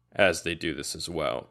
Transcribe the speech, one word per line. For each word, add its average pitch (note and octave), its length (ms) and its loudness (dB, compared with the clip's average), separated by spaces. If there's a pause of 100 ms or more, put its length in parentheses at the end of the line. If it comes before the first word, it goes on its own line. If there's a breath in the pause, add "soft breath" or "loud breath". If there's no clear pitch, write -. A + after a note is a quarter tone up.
(140)
as F2+ 280 4
they E2+ 120 -4
do E2 200 -4
this - 220 -6
as D#2+ 120 -8
well. C#2+ 420 -2